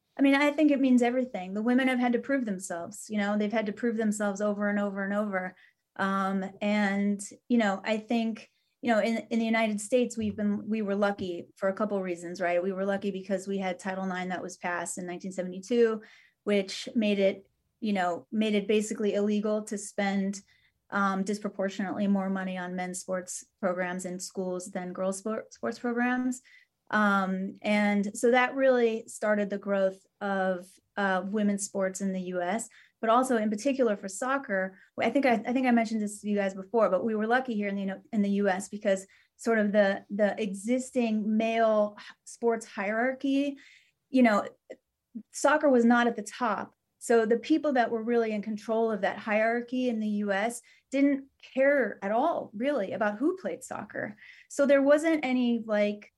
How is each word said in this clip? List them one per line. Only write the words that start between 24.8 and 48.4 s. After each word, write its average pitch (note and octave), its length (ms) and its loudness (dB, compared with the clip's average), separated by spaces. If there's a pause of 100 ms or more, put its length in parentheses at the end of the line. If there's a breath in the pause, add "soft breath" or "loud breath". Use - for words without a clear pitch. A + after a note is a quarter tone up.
girls' F#3+ 260 -4
sport, - 360 -8
sports A#3 240 -6
programs. B3 640 -2 (480 soft breath)
Um, G3 720 0
and G#3 520 2
so A#3 180 4
that B3 220 4
really B3 520 2
started G#3 420 0
the G3+ 80 -6
growth G3 420 0 (220)
of, F#3+ 460 -2 (320)
uh, F#3+ 260 2
women's G3+ 400 0
sports F#3+ 380 -4
in G3 100 -2
the F#3+ 80 -4
U F3+ 220 -4
S, G3+ 260 -4 (320 soft breath)
but A3 80 -2
also B3 300 4
in G#3+ 100 0
particular A3+ 480 0
for G3 120 -10
soccer. G#3 680 -4 (240 soft breath)
I - 80 2
think C4 160 0
I, A#3 220 2
I B3 80 -2
think C4 120 2
I B3 40 4
mentioned A3+ 320 2
this G3+ 180 -6
to G3+ 80 -8
you G#3 80 0
guys G3 160 0
before, G3+ 380 2
but F#3 120 2
we A3+ 120 -2
were G#3+ 120 -2
lucky B3 280 0
here G#3 140 -2
in G3+ 80 -4
the, G3 260 -6 (100)
in A3 80 0
the G3+ 120 2
U G3+ 180 2
S F#3+ 180 -2
because G3 380 -2 (320 soft breath)
sort A3+ 200 2
of G#3 140 2
the, G3+ 380 4
the G3+ 280 0
existing A3 960 -2
male A3 600 2 (280 loud breath)
sports A3+ 420 -2
hierarchy, C4 920 -2 (540 loud breath)
you B3+ 120 6
know, G#3+ 220 6 (880)
soccer D4 380 4
was A#3+ 160 6
not A#3+ 200 6
at A3+ 100 0
the G#3+ 60 -10
top. G3+ 520 -4 (240)
So A#3 260 4
the A3 140 2
people D4+ 340 0
that A#3+ 180 2
were A3+ 120 -4
really A3+ 300 0
in G#3 100 -4